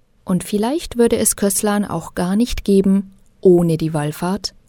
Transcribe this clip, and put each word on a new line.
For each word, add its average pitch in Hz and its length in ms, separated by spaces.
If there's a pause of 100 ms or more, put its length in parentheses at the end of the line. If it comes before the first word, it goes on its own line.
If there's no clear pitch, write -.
(240)
Und 180 200
vielleicht 233 520
würde 233 220
es - 180
Kößlarn 202 500
auch - 280
gar 185 220
nicht 240 280
geben, 196 520 (260)
ohne 175 360
die 160 180
Wallfahrt 156 580 (160)